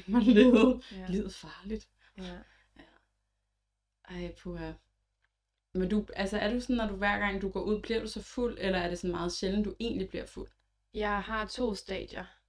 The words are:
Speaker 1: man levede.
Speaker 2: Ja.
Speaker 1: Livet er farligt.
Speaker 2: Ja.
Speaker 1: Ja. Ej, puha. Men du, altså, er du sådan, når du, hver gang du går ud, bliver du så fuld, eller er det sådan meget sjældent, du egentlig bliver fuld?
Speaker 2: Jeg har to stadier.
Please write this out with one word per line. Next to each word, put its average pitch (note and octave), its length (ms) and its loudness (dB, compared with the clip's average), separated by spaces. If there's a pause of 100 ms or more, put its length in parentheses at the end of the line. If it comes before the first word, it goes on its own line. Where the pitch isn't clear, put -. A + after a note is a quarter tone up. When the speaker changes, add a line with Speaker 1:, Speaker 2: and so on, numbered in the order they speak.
Speaker 1:
man G#3+ 140 4
levede. A#3+ 600 8 (100)
Speaker 2:
Ja. F#3+ 160 -12
Speaker 1:
Livet F#3+ 180 -2
er F#3+ 40 -10 (180)
farligt. G#3 400 -12 (300)
Speaker 2:
Ja. F#3+ 60 -12 (540)
Speaker 1:
Ja. - 40 -20 (1300)
Ej, F3 240 -8 (100)
puha. E3 280 -8 (1000)
Men F#3 160 0
du, G#3 160 0 (100)
altså, G3+ 220 -2
er G#3 160 0
du B3 60 0
sådan, B3 160 0
når A3+ 120 0
du, G3+ 80 -6
hver G3+ 240 0
gang G3 220 -2
du G3+ 80 -2
går F#3+ 120 -4
ud, G#3 200 -2
bliver A3+ 200 -2
du A3 60 -8
så G#3+ 160 -10
fuld, - 380 -4
eller F#3+ 180 0
er F3 100 -2
det F3 100 -4
sådan F3+ 120 -4
meget E3+ 200 -4
sjældent, G3+ 340 -2
du G3 140 -8
egentlig G#3 300 -4
bliver - 160 -10
fuld? - 220 -14 (460)
Speaker 2:
Jeg G#3 280 -2
har G#3+ 240 -6
to A#3 300 -2
stadier. F#3 500 -8 (240)